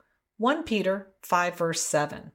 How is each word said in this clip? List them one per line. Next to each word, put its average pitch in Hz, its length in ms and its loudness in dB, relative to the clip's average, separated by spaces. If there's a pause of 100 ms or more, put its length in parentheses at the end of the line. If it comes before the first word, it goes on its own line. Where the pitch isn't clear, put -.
(360)
One 277 260 2
Peter 196 600 0
five, 175 340 2
verse 165 260 -2
seven. - 520 -2